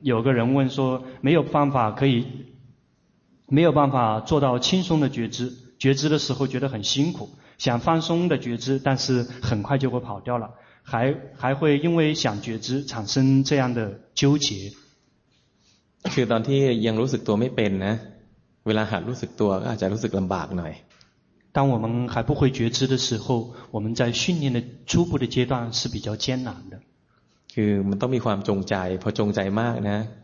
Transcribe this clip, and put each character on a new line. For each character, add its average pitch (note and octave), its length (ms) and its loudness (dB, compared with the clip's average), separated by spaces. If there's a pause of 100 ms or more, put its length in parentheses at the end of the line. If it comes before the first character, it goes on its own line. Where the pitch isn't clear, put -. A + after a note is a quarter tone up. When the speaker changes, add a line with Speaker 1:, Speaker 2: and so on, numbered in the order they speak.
Speaker 1:
有 A#2+ 220 2
个 C3+ 100 4
人 A#2+ 220 2
问 C3+ 140 4
说， B2+ 340 -2 (180)
没 - 120 2
有 D#3+ 100 6
办 C#3+ 280 2
法 A#2 220 2
可 C3+ 140 0
以， A#2+ 200 2 (1200)
没 C#3+ 160 4
有 E3+ 100 6
办 C#3+ 180 4
法 A2+ 300 2
做 D3 200 2
到 B2+ 180 2
轻 F#3 240 0
松 E3 180 2
的 C#3 80 2
觉 A#2 200 -4
知， B2 240 -6 (260)
觉 C3+ 160 4
知 D3 140 0
的 D3+ 100 4
时 C#3+ 140 -2
候 C3+ 140 0
觉 C3+ 120 -4
得 C3+ 100 -2
很 A2+ 140 -6
辛 C#3 300 0
苦， - 180 -10 (280)
想 A#2+ 200 0
放 D#3+ 220 2
松 E3+ 280 0
的 D3 100 2
觉 A#2+ 180 -4
知， C3 260 -2
但 C3+ 160 2
是 B2 240 0
很 A#2 400 -4
快 C#3 160 0
就 C3+ 120 0
会 B2 100 -2
跑 G#2+ 200 -10
掉 B2 180 -4
了， A2 160 -8 (280)
还， B2 320 0 (220)
还 B2+ 180 0
会 C#3+ 240 4
因 E3+ 160 2
为 D#3 200 4
想 G#2 280 -2
觉 A2+ 160 -6
知 B2+ 260 -4
产 A#2 220 -8
生 C3+ 380 4
这 C#3+ 120 2
样 B2+ 180 0
的 G#2+ 260 -4 (140)
纠 C#3+ 240 4
结。 G2+ 340 -4 (1400)
Speaker 2:
คื - 100 -2
อ A#2+ 80 2
ต - 40 4
อ A2+ 60 2
น - 80 -4
ที่ - 20 0 (360)
ยั - 60 4
ง - 80 0
รู้ - 20 2 (100)
สึ - 60 -2
ก - 80 -4
ตั - 60 -2
ว G#2 80 4
ไ - 20 2
ม่ - 20 2 (120)
เ - 20 -2
ป็ - 100 0
น - 20 2 (160)
น - 40 0
ะ A2+ 40 0 (720)
เ - 20 -2
ว - 80 0
ล - 40 2
า - 100 0
หั - 100 0
ด - 80 -8
รู้ - 20 -6 (100)
สึ - 80 -6
ก - 20 -12 (100)
ตั - 80 4
ว - 20 2 (100)
ก็ - 100 -6
อ - 40 -2
า - 20 -8
จ - 60 -10
จ - 20 -2
ะ - 80 2
รู้ - 20 -2 (100)
สึ - 40 0
ก - 100 -4
ล - 80 0
ำ F#2 80 -2
บ - 60 -2
า - 60 -6
ก - 20 -14 (100)
ห F2 40 -4
น่ - 60 -6
อ - 20 -8
ย。 - 20 -12 (800)
Speaker 1:
当 C#3 160 2
我 B2 140 2
们 A#2+ 260 -2
还 A#2 140 -2
不 B2+ 120 0
会 C3+ 160 4
觉 A#2 200 0
知 C3 160 0
的 C3 100 2
时 A#2 220 -2
候， A#2 360 -4 (160)
我 A2+ 100 -6
们 A2 140 -4
在 A#2+ 180 0
训 E3+ 280 0
练 C#3 120 0
的 A#2+ 100 0 (240)
初 E3+ 180 2
步 E3 140 -2
的 B2+ 80 0
阶 B2 180 0
段 A#2+ 280 -4
是 - 160 -4
比 A2+ 120 -6
较 G#2+ 160 -6
艰 B2+ 260 -2
难 A#2+ 80 -8 (200)
的。 - 100 -18 (720)
Speaker 2:
คื - 20 -4 (120)
อ - 20 4 (180)
มั - 60 0
น G2 60 -4
ต้ - 60 0
อ - 20 0
ง - 60 0
มี - 100 0
ค - 40 0
ว - 40 2
า - 40 2
ม - 20 -4 (100)
จ - 100 0
ง - 100 -2
ใ - 40 0
จ - 20 0 (280)
พ - 40 -18
อ G#2+ 120 0
จ - 80 -2
ง - 80 0
ใ G#2+ 40 0
จ - 20 0 (200)
ม - 80 0
า - 40 0
ก - 20 -2 (160)
น - 60 0
ะ - 20 -2 (260)